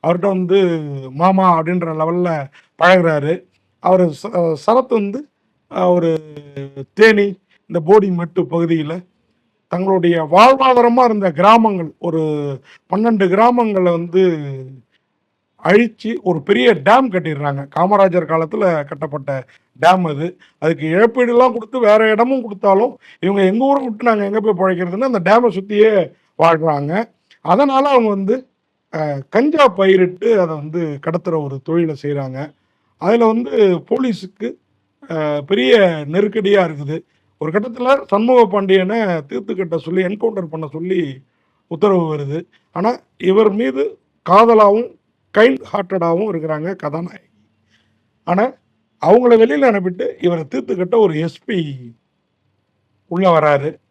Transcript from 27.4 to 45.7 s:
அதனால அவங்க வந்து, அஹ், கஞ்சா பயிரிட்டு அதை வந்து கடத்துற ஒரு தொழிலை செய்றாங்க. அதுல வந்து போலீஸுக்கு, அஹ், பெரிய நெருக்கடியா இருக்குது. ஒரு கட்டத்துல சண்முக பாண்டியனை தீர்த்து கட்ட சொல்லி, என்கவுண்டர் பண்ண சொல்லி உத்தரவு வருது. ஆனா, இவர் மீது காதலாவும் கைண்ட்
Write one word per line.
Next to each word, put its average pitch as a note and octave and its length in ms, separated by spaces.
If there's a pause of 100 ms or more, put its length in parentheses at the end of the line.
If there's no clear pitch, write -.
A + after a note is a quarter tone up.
அதனால C4+ 480
அவங்க B3 200
வந்து, G3+ 400 (440)
அஹ், D3+ 360
கஞ்சா C#4+ 400
பயிரிட்டு F#3+ 720
அதை D#3+ 160
வந்து D3+ 500
கடத்துற E3 380
ஒரு C3+ 200
தொழிலை E3 380
செய்றாங்க. C#3+ 500 (440)
அதுல A3+ 300
வந்து A3 520
போலீஸுக்கு, A3+ 760 (540)
அஹ், D3+ 320
பெரிய G3 680
நெருக்கடியா G3 640
இருக்குது. D3 300 (340)
ஒரு D#3 140
கட்டத்துல B3 540
சண்முக A#3 400
பாண்டியனை F#3+ 800
தீர்த்து A3 300
கட்ட E3+ 220
சொல்லி, F3 240
என்கவுண்டர் G#3 440
பண்ண D#3 260
சொல்லி D#3+ 500 (440)
உத்தரவு E3+ 500
வருது. C#3+ 300 (260)
ஆனா, G#3+ 280 (160)
இவர் G3+ 360
மீது B3+ 460 (320)
காதலாவும் G#3+ 680 (420)
கைண்ட் B3+ 240 (100)